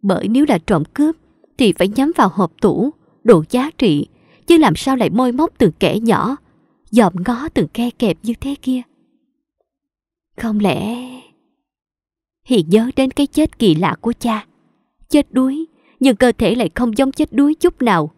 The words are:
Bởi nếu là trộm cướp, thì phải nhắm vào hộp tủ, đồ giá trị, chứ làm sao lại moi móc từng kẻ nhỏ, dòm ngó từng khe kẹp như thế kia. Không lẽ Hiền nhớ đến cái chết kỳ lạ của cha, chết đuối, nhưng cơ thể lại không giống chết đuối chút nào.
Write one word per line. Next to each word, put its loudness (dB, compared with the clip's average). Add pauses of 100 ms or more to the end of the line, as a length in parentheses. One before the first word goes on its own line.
Bởi -2
nếu 2
là 2
trộm 0
cướp, -2 (420)
thì 4
phải 0
nhắm -2
vào 4
hộp -2 (100)
tủ, 0 (340)
đồ 6
giá -2
trị, 0 (400)
chứ 6
làm 4
sao -4
lại 0
moi 0
móc -4
từng 2
kẻ 0
nhỏ, 0 (540)
dòm 2 (120)
ngó -4
từng -2
khe -4
kẹp -4
như -6
thế -8
kia. -4 (1600)
Không -4
lẽ -4 (1400)
Hiền 0
nhớ 2
đến 0
cái -2
chết -2
kỳ 2
lạ -2
của -4
cha, -6 (640)
chết 0
đuối, -4 (340)
nhưng 2
cơ 2
thể 0
lại -2
không -4
giống 0
chết -4
đuối 2
chút -2
nào. 0